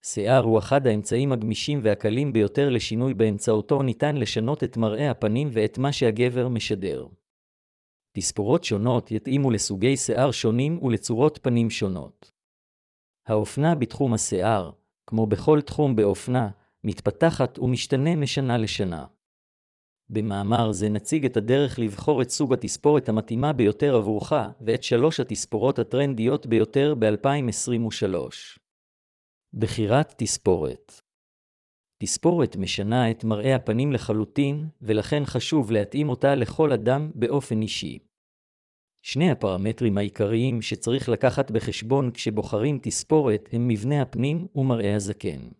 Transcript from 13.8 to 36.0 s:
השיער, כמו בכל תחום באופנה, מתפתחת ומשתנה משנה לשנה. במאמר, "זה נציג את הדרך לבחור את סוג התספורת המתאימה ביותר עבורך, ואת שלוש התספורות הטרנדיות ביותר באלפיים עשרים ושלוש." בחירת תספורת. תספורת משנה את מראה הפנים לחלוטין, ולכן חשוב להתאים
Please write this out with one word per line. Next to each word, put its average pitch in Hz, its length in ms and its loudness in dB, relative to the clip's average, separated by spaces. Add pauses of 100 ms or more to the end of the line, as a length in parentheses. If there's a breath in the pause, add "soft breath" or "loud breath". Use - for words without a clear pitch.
השיער, 101 580 0 (360)
כמו 110 200 0
בכל 147 340 4
תחום 143 340 0
באופנה, 107 540 0 (340)
מתפתחת 131 760 -2
ומשתנה 131 560 0
משנה 131 420 -2
לשנה. 92 480 -4 (1040)
במאמר, 107 640 0
"זה 104 180 0
נציג 139 360 0
את 123 120 0
הדרך 127 420 2
לבחור 120 420 0
את 127 80 0
סוג 131 240 0
התספורת 143 560 2
המתאימה 117 440 0
ביותר 123 420 2
עבורך, 107 380 0 (280)
ואת 117 220 -2
שלוש 135 360 2
התספורות 117 600 -2
הטרנדיות 127 680 0
ביותר 127 500 2
באלפיים 120 540 0
עשרים 117 360 -2
ושלוש." 95 720 -6 (960)
בחירת 110 640 0
תספורת. - 840 -2 (960)
תספורת 165 580 0
משנה 107 560 0
את 113 120 -6
מראה 110 320 0
הפנים 127 380 0
לחלוטין, 139 760 -2 (140)
ולכן 110 440 0
חשוב 127 460 -2
להתאים 120 380 0